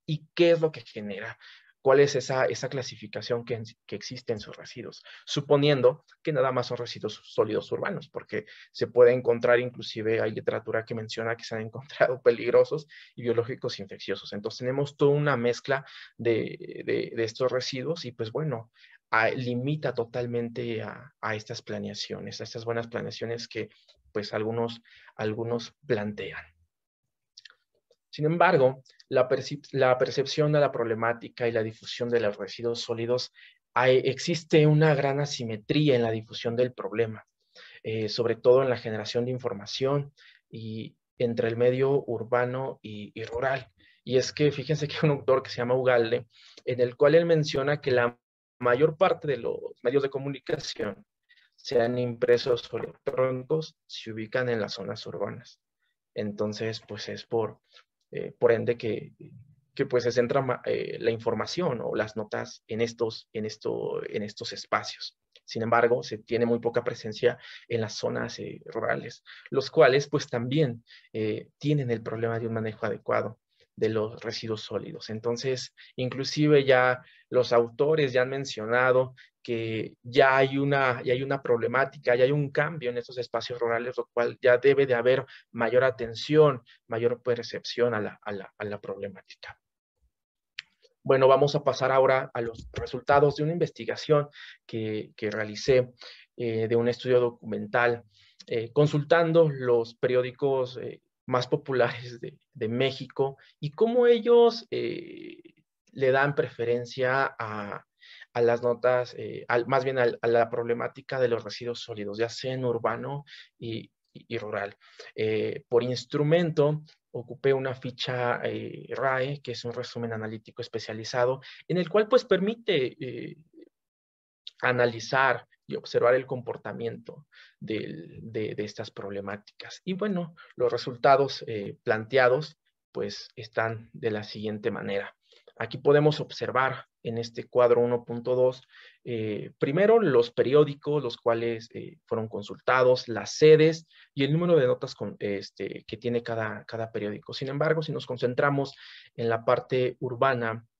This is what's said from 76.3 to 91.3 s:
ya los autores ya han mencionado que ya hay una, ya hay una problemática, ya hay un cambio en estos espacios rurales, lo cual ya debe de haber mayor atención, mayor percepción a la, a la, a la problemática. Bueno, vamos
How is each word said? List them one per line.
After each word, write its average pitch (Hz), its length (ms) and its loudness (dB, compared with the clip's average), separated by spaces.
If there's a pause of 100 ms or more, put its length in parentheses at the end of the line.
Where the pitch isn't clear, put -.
ya 127 360 6 (280)
los 123 240 2
autores 131 580 2
ya 127 120 2
han 127 60 0
mencionado 127 840 0 (260)
que 113 640 -4
ya 131 320 6
hay 135 220 4
una, 139 440 2
ya 123 120 0
hay 131 100 0
una 139 180 -4
problemática, 123 720 0
ya 127 120 6
hay 135 60 2
un 143 200 0
cambio 151 380 -2
en 123 80 -6
estos 120 200 -8
espacios 120 400 -6
rurales, 117 380 -2
lo 120 160 -6
cual 120 300 -2
ya 123 160 6
debe 139 280 6
de 127 100 2
haber 127 300 4 (280)
mayor 117 320 4
atención, 123 760 2 (280)
mayor 117 320 0
percepción 117 720 -2
a 107 80 -2
la, 101 200 -8
a 107 120 -8
la, 98 240 -12
a 104 80 -6
la 104 160 -8
problemática. - 760 -12 (1400)
Bueno, 135 280 6
vamos 139 260 6